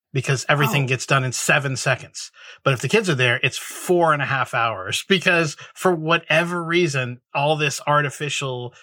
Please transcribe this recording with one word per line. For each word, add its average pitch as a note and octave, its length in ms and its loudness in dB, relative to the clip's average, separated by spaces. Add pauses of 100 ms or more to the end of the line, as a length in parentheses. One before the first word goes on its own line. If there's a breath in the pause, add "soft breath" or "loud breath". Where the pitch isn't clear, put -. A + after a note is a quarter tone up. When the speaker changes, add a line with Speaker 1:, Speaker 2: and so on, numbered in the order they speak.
(120)
Speaker 1:
because C3+ 360 -2
everything C#3+ 360 2
Speaker 2:
Oh. - 20 -2
Speaker 1:
gets B2 200 -2
done C3+ 180 2
in B2+ 80 -4
seven C#3 440 0
seconds. - 540 -6 (320 loud breath)
But C#3 100 4
if B2+ 80 -2
the C3+ 80 -2
kids G3+ 220 2
are C#3+ 60 2
there, B2 260 2
it's - 160 0
four E3+ 540 2
and C#3+ 100 0
a - 40 -2
half C3 280 -2
hours, A2 540 -2
because E3+ 480 2 (180 loud breath)
for F#3 180 2
whatever E3 680 0
reason, C#3+ 580 0 (140)
all D3+ 220 2
this D3 280 -2
artificial C#3 1000 -2